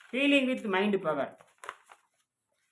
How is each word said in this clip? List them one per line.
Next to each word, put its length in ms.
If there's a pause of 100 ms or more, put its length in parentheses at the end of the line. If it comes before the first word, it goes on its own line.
(100)
Healing 360
with 180
Mind 340
Power. 380 (1400)